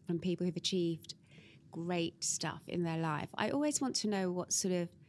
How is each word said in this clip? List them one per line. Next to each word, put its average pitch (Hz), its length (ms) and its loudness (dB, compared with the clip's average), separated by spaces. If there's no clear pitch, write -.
from 170 120 0
people 175 280 0
who've 175 100 0
achieved 170 580 0
great 170 540 -2
stuff - 420 -2
in - 160 0
their 165 160 2
life, 160 380 0
I - 140 0
always 294 300 2
want 254 160 0
to - 120 0
know 190 220 2
what's 180 260 -2
sort 180 180 2
of 175 140 0